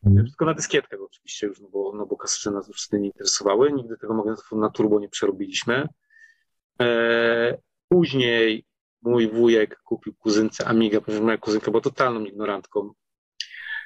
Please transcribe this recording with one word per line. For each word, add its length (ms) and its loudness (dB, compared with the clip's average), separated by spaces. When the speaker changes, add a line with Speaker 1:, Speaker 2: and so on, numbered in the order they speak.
Speaker 1:
Mhm. 200 8
Speaker 2:
Wszystko 180 -4
na 100 0
dyskietkach 460 -4
oczywiście 460 -12
już, 140 -8
no 80 -20
bo, 280 -6
no 100 -8
bo 100 -6
kasety 380 -6
nas 140 -8
już 180 -12
wtedy 140 -2
nie 80 -4
interesowały, 640 0
nigdy 240 -8
tego 180 -6
magnetofonu 480 -4
na 80 0
turbo 300 2
nie 80 -10
przerobiliśmy. 800 -4
E, 800 2
później 800 2
mój 280 2
wujek 520 4
kupił 320 -8
kuzynce 520 0
Amigę, 340 2
ponieważ 240 -2
moja 140 2
kuzynka 320 -2
była 100 2
totalną 440 -2
ignorantką. 680 -6